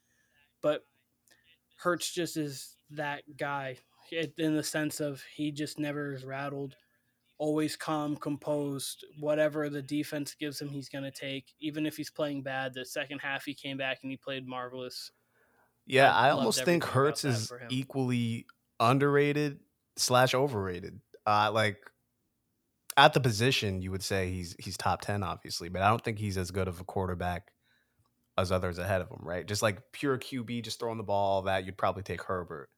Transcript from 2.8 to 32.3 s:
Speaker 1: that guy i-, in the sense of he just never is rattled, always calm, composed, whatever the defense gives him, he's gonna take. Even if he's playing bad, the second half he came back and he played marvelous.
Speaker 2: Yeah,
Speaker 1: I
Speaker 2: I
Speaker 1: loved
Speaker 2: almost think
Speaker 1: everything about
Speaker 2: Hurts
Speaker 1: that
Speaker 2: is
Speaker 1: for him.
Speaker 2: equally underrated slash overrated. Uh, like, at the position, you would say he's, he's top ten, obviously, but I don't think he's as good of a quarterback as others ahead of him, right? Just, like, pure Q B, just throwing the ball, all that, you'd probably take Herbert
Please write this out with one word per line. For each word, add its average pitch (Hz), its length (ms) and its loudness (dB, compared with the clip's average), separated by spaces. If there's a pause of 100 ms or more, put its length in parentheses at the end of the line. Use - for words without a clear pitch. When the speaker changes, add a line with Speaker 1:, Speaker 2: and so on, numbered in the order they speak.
Speaker 1:
that 147 320 -6 (120)
guy 139 420 -4 (340)
i-, 160 260 -2
in 156 180 2
the 151 80 2
sense 151 360 -2
of 143 240 -4 (120)
he 151 160 -2
just 147 280 -6
never 147 340 -4
is 131 100 -10
rattled, 135 520 -6 (640)
always 151 360 2
calm, 151 400 -2
composed, 143 880 -4 (160)
whatever 151 500 2
the 143 120 -4
defense 147 540 -4
gives 147 260 -6
him, 143 80 -6
he's 139 180 -8
gonna 139 240 -8
take. 135 480 -10
Even 151 280 -2
if 151 100 -4
he's 151 140 -8
playing 143 320 -2
bad, 135 320 -4
the 127 100 -6
second 139 340 -6
half 139 240 -4
he 139 120 -6
came 139 200 -8
back 131 280 -2
and 135 80 -6
he 131 60 -8
played 131 300 -8
marvelous. 127 640 -8 (760)
Speaker 2:
Yeah, 127 260 8
Speaker 1:
I 117 140 6
Speaker 2:
I - 0 -
Speaker 1:
loved 151 120 6
Speaker 2:
almost 135 240 2
think 170 200 4
Speaker 1:
everything - 80 -4
about - 20 0
Speaker 2:
Hurts 139 300 4
Speaker 1:
that 147 60 0
Speaker 2:
is 113 180 0
Speaker 1:
for 123 100 -14
him. 123 140 -14
Speaker 2:
equally 123 720 0 (360)
underrated 143 800 4 (380)
slash 127 360 6
overrated. 98 680 -2 (260)
Uh, 104 240 6
like, 107 280 4 (1160)
at 151 180 10
the 156 60 4
position, 110 640 2
you 92 100 -4
would 95 100 -4
say 95 300 0
he's, 90 260 -6
he's - 200 -10
top 92 240 0
ten, 101 200 -2
obviously, 85 460 -6
but 90 140 -4
I 101 80 6
don't 113 120 4
think 110 160 -4
he's 101 200 -2
as 90 140 -2
good 92 180 -2
of 87 100 -8
a 90 60 -12
quarterback 90 640 -4 (840)
as 95 160 2
others 90 240 0
ahead 92 240 0
of 85 80 -8
him, - 100 -14
right? 85 260 -6
Just, 101 160 -2
like, 107 300 0
pure 139 260 -2
Q 123 280 -8
B, 117 160 -6
just 110 180 -10
throwing 117 160 -4
the 110 80 -6
ball, 98 320 2
all 98 60 2
that, 95 240 0
you'd 95 120 -10
probably 98 260 0
take 85 200 -6
Herbert 78 540 -6